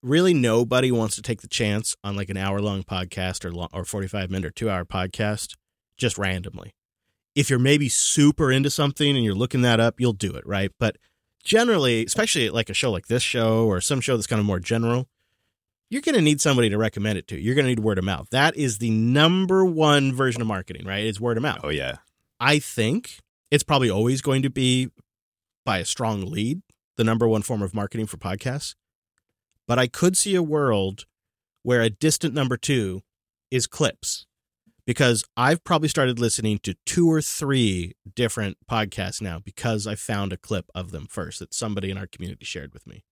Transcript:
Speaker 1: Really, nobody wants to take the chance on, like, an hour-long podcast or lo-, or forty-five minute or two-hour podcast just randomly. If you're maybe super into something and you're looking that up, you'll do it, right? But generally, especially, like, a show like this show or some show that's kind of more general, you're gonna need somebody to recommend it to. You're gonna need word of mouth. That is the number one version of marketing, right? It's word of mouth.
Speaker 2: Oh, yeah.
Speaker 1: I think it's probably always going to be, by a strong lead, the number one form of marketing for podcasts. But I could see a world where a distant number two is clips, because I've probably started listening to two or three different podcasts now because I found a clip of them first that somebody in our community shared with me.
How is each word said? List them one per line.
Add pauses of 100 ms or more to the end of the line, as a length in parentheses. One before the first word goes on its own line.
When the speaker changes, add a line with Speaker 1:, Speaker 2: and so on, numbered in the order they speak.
Speaker 1:
Really,
nobody
wants
to
take
the
chance
on,
like,
an
hour-long
podcast
or
lo-,
or
forty-five
minute
or
two-hour
podcast (400)
just
randomly. (600)
If
you're
maybe
super
into
something
and
you're
looking
that
up,
you'll
do
it,
right?
But (480)
generally,
especially,
like,
a
show
like
this
show
or
some
show
that's
kind
of
more
general, (800)
you're
gonna
need
somebody
to
recommend
it
to.
You're
gonna
need
word
of
mouth.
That
is
the
number
one
version
of
marketing,
right?
It's
word
of
mouth.
Speaker 2:
Oh,
yeah. (440)
Speaker 1:
I
think (320)
it's
probably
always
going
to
be, (760)
by
a
strong
lead, (340)
the
number
one
form
of
marketing
for
podcasts. (920)
But
I
could
see
a
world (560)
where
a
distant
number
two (480)
is
clips, (600)
because (120)
I've
probably
started
listening
to (100)
two
or
three (200)
different (120)
podcasts
now
because
I
found
a
clip
of
them
first
that
somebody
in
our
community
shared
with
me.